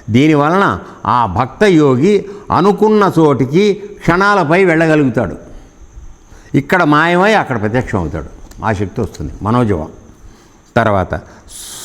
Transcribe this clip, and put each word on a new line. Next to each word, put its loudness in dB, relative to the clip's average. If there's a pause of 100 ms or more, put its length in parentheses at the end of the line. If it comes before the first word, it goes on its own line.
(100)
దీనివలన 2 (280)
ఆ 0
భక్త -2
యోగి 2 (300)
అనుకున్న 2
చోటికి 2 (260)
క్షణాలపై 2
వెళ్ళగలుగుతాడు. 2 (1160)
ఇక్కడ 0
మాయమై 2
అక్కడ -2
ప్రత్యక్షం -2
అవుతాడు. -6 (380)
ఆ 0
శక్తి -6
వస్తుంది -8 (100)
మనోజవం. 0 (880)
తర్వాత 0 (640)